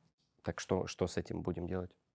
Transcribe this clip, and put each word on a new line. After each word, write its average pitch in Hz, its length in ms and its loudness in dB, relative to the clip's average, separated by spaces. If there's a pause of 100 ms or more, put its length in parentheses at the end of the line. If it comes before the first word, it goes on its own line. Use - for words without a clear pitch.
(440)
Так - 160 0
что, 92 260 2
что 90 220 0
с - 80 0
этим 87 260 -2
будем 87 240 -2
делать? 90 240 -2 (240)